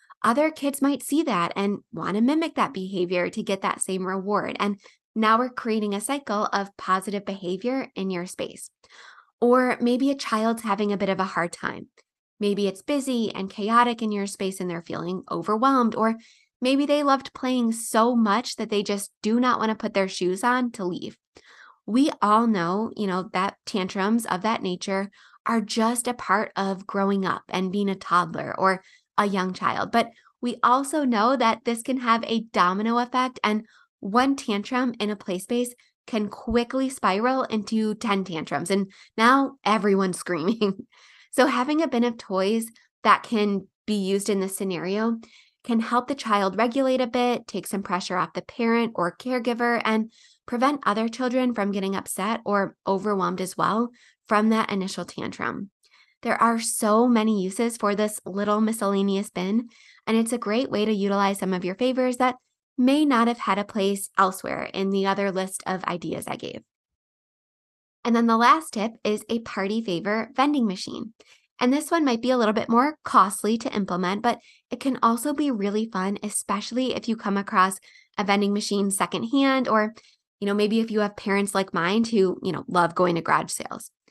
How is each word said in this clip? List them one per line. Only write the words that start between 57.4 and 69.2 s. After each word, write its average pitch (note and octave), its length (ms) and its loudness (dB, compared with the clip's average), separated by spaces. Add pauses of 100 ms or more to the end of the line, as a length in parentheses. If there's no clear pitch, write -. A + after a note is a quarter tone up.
uses A3+ 360 -2
for G3+ 180 0
this G#3+ 300 -2
little G3+ 340 0
miscellaneous G3+ 720 0
bin, G#3 400 -2 (360)
and A3+ 120 2
it's A3+ 160 2
a A#3+ 40 -2
great A3 320 -2
way G#3 160 0
to A3 60 0
utilize G3 480 0
some F#3+ 140 -2
of F3+ 100 -4
your F#3 120 -4
favors B3+ 420 0
that B3+ 180 2 (420)
may C#4 280 4
not A#3 220 4
have A#3+ 120 -2
had G3 180 0
a G3+ 60 -2
place G3+ 540 -2
elsewhere - 560 0
in G3 160 -2
the G3 160 0
other G3 260 0
list F#3+ 340 -6
of F#3 200 -4
ideas - 420 -6
I - 80 -6
gave. - 260 -10 (1400)
And A3+ 120 2
then A#3 120 4
the A3+ 100 4
last C4+ 360 4
tip A3 200 -4 (100)
is G#3+ 260 -2